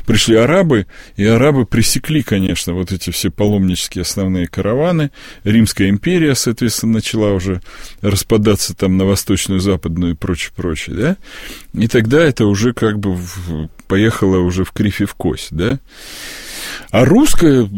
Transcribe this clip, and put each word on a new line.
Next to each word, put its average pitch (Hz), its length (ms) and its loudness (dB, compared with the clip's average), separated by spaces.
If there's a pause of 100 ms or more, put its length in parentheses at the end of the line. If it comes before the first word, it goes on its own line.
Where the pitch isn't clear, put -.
пришли 110 300 2
арабы, 135 520 2 (300)
и 101 80 0
арабы 123 400 4
пресекли, 120 580 0
конечно, 95 500 -2
вот 90 180 -4
эти 92 200 -6
все - 200 -4
паломнические 98 720 -2
основные 92 460 -4
караваны. 143 640 -2 (320)
Римская 107 460 2
империя, 156 460 2
соответственно, 117 580 -2
начала 110 380 0
уже 92 300 -2 (400)
распадаться 104 720 0
там 95 220 0
на 95 80 2
восточную, 98 560 0
западную 87 520 -2
и - 20 -14
прочее, 92 400 -6
прочее, - 400 -8
да? 147 220 -2 (560)
И 113 140 0
тогда 117 360 2
это 131 220 2
уже 104 280 2
как 107 260 -2
бы 101 140 -2
в-, 87 560 -8 (180)
поехало 98 520 2
уже 90 240 0
в - 80 -8
кривь 104 300 -2
и 101 40 0
в - 80 -6
кость, - 380 -6
да? 92 280 -2 (1120)
А 117 140 4
русское, 147 720 6